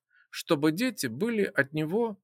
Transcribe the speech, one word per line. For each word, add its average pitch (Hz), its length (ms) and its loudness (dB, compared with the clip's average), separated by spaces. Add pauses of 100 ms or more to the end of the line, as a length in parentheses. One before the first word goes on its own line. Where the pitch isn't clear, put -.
(300)
чтобы 156 420 2
дети 214 360 -2
были 202 360 -2
от 139 300 0
него 196 500 -2